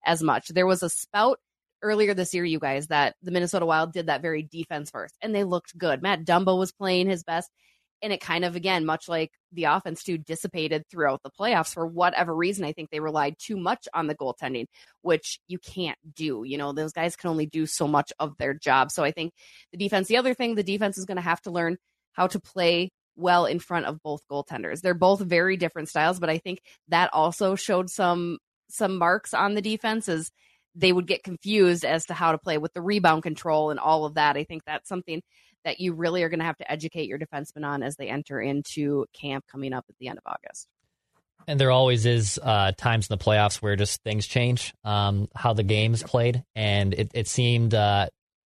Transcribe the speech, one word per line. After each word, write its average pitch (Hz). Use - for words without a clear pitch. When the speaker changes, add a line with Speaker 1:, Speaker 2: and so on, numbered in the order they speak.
Speaker 1:
as 160
much. 131
There 180
was 185
a 170
spout 226
earlier 208
this 180
year, 175
you 160
guys, 139
that 143
the 180
Minnesota 175
Wild 160
did 170
that 143
very 156
defense 151
first, -
and 220
they 202
looked 180
good. 156
Matt 175
Dumba 185
was 185
playing 185
his 175
best, 165
and 208
it 185
kind 175
of, 175
again, 175
much 156
like 160
the 170
offense 160
too, 175
dissipated 156
throughout 151
the 135
playoffs 202
for 165
whatever 170
reason. 185
I 151
think 165
they 151
relied 151
too -
much 190
on 165
the 147
goaltending, 131
which 165
you 180
can't 175
do. 135
You 135
know, 143
those 156
guys 170
can 175
only 156
do 156
so 156
much 147
of 147
their 135
job. 135
So 170
I 143
think 165
the 175
defense, 196
the 226
other 254
thing, 233
the 208
defense 196
is 190
gonna 190
have 175
to 190
learn 170
how -
to 202
play 175
well 175
in 151
front 170
of 156
both 147
goaltenders. 143
They're 180
both 185
very 180
different 165
styles, 165
but 170
I 160
think 185
that 170
also 175
showed 185
some, 175
some 190
marks 180
on 202
the 208
defense, 220
is 165
they 185
would 180
get 185
confused 185
as 160
to 170
how 165
to 160
play 160
with 151
the 180
rebound 170
control 156
and 147
all 156
of 151
that. 147
I 151
think 160
that's -
something 180
that 156
you 180
really 170
are 165
gonna 165
have 165
to -
educate 156
your 107
defensemen 151
on 143
as 139
they 131
enter 139
into 143
camp 135
coming 135
up 123
at 104
the 127
end 127
of -
August. -
Speaker 2:
And 143
there 131
always 127
is, 117
uh, 101
times 113
in 104
the -
playoffs 104
where 104
just 101
things 107
change, 123
um, 101
how -
the 107
game's 107
played. 123
And 101
it, 101
it 117
seemed, 120
uh, 101